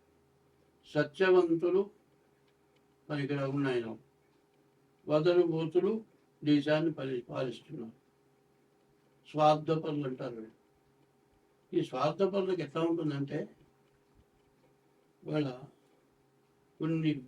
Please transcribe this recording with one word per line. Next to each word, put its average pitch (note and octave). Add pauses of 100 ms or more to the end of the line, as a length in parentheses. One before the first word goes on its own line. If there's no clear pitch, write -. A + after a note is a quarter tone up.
(960)
సత్యవంతులు F3 (1200)
పనికిరాకుండా C#3
ఆయన A#2 (1120)
వదరుబోతులు E3+ (400)
దేశాన్ని D3+
పరి-, C3+
పాలిస్తున్నారు. C3+ (1400)
స్వార్థపరులు D3+
అంటారు B2+
వీళ్ళు. A2 (1200)
ఈ E3+
స్వార్థపరులకు F#3
ఎట్లా D#3
ఉంటుందంటే, D3+ (1700)
వాళ్ళ C#3+ (1200)
కొన్ని D#3